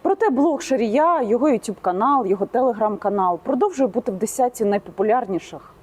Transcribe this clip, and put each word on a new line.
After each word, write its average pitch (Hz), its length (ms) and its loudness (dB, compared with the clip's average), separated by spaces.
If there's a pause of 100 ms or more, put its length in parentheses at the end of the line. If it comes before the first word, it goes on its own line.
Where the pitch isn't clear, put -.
Проте 392 280 2
блог 277 320 2
Шарія, 269 600 2
його 233 260 2
YouTube-канал, 220 760 0
його 190 200 0
Telegram-канал 202 920 0
продовжує 269 500 0
бути 233 240 -4
в - 20 -6
десятці 226 500 -2
найпопулярніших 202 1160 -2